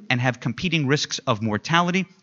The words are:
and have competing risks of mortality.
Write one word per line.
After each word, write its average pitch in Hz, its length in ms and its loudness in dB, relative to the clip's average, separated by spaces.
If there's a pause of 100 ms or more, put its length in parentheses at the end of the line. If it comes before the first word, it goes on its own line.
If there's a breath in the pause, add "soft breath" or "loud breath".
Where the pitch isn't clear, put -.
and 127 120 2
have 127 180 0
competing 151 480 -2
risks - 320 0
of 110 220 0
mortality. 170 640 0 (180)